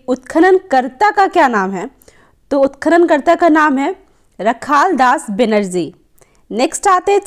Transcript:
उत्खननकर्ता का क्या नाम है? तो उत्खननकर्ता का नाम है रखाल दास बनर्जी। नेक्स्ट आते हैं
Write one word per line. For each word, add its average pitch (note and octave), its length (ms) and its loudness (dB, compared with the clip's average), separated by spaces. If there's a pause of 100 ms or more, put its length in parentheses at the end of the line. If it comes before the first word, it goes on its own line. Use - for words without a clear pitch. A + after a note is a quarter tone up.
उत्खननकर्ता F#4 1040 0
का G4+ 160 2
क्या E4 200 2
नाम G3+ 240 -2
है? G3 180 -8 (640)
तो C#4 80 0
उत्खननकर्ता D#4+ 760 0
का E4+ 140 2
नाम D4+ 280 2
है D4+ 180 -4 (460)
रखाल C#4 540 0
दास B3+ 340 0
बनर्जी। G3+ 640 -2 (580)
नेक्स्ट C4 340 -4
आते F#4 240 0
हैं G4+ 160 2